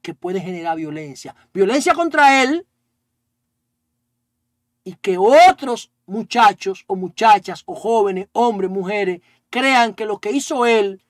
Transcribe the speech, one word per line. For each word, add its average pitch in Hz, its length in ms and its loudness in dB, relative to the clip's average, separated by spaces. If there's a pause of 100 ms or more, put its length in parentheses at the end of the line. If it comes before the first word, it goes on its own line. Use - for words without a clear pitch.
que 165 120 -14
puede 185 260 -6
generar 165 360 -8
violencia. 151 580 -12 (180)
Violencia 247 420 0
contra 285 480 4
él 311 240 -2 (2250)
y 185 120 -16
que 185 200 -4
otros 277 760 4 (160)
muchachos 208 800 -2
o 196 100 -6
muchachas 185 720 0
o - 80 -14
jóvenes, 202 580 -2
hombres, 208 380 -2
mujeres, 190 520 -6 (280)
crean 240 440 0
que 226 100 -10
lo 214 160 -6
que 208 100 -6
hizo 269 360 -2
él 202 440 0